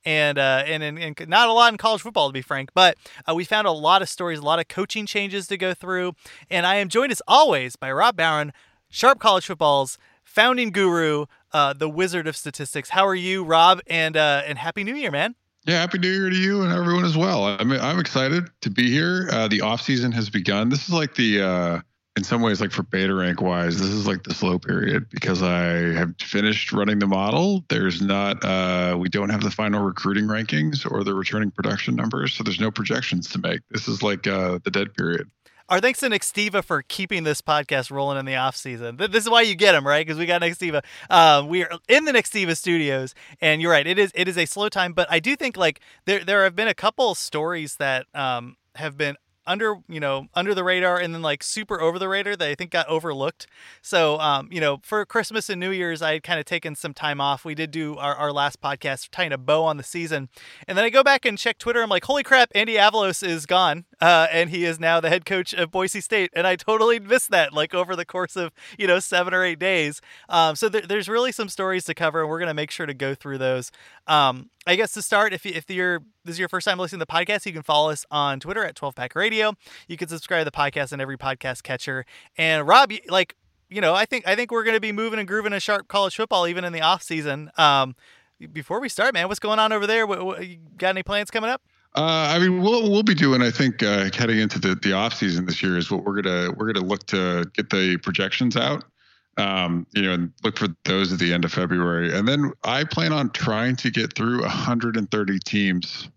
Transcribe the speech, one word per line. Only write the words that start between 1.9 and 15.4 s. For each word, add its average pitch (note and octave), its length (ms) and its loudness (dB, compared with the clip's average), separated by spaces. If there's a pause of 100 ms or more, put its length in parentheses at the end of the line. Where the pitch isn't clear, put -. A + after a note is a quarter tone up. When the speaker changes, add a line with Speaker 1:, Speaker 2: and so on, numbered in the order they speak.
Speaker 1:
football, E3+ 280 0
to C3+ 40 -4
be C3+ 100 -6
frank, C3+ 320 -8
but, F3+ 220 8 (320)
uh, E3 60 0
we F3 100 -4
found G#3+ 220 0
a F3+ 60 4
lot D#3+ 300 4
of E3+ 60 -6
stories, E3+ 300 -6
a D3 40 -12
lot D3+ 160 2
of D#3+ 80 -2
coaching G#3 400 -6
changes G3+ 420 -6
to G3 100 -6
go F#3 160 -4
through. F3+ 400 -6 (360)
And F3 160 0
I F#3+ 100 2
am G3+ 120 -2
joined B3 240 0
as - 160 -6
always F#3 480 6
by C3+ 160 -6
Rob G3 240 2
Bowen, D3+ 360 0 (360)
Sharp C4 320 4
College G3 260 2
Football's D3 520 2 (260)
founding A#3+ 480 2
guru, E3 540 2 (260)
uh, C#3+ 220 2
the D3+ 140 -2
Wizard E3+ 380 -2
of D#3 100 -6
Statistics. C#3+ 520 -8
How F#3+ 180 4
are F#3+ 80 0
you, F#3 300 -2
Rob? E3 420 6
And, D#3+ 300 0
uh, D3 300 4
and D3 120 -6
Happy E3 260 -6
New A#3+ 120 -6
Year, C4+ 140 -4
man. E3 260 -2 (280)